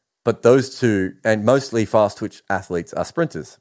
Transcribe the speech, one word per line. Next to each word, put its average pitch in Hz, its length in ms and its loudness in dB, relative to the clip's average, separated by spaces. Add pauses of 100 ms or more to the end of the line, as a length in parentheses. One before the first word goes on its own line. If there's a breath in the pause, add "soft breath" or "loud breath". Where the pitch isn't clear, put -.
(240)
But - 180 -2
those 117 360 4
two, 98 360 0 (100)
and 107 200 0
mostly 117 400 0
fast 104 340 2
twitch - 300 -12
athletes, 90 460 -6
are 85 100 -6
sprinters, - 560 -8